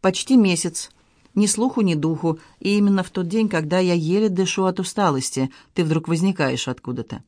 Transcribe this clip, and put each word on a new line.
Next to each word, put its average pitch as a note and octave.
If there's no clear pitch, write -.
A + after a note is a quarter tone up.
«Почти F#3+
месяц. F3+
Ни G#3
слуху, A#3+
ни F#3
духу. D#3+
И G3+
именно G3+
в F3+
тот F#3
день, G#3+
когда E3
я F#3
еле F3
дышу F#3+
от F#3
усталости, C#3
ты E3+
вдруг D#3+
возникаешь E3
откуда-то». B2